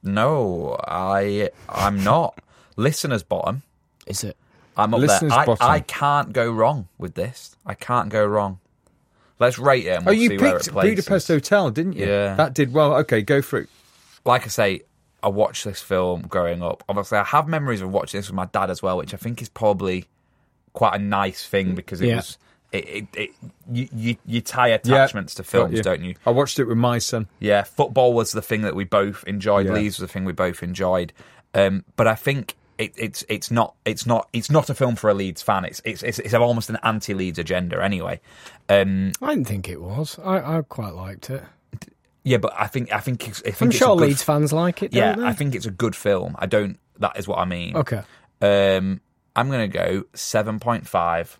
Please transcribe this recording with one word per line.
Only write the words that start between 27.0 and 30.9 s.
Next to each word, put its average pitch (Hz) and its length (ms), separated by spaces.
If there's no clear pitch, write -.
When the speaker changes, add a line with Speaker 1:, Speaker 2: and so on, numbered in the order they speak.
Speaker 1:
Yeah, 101 240
football 123 500
was 117 180
the 107 100
thing 107 220
that 87 120
we 98 80
both 101 440
enjoyed. 101 400
Speaker 3:
Yeah. 95 60
Speaker 1:
Leeds 104 260
was 92 100
the - 20
thing 95 140
we 90 80
both 90 300
enjoyed. 90 500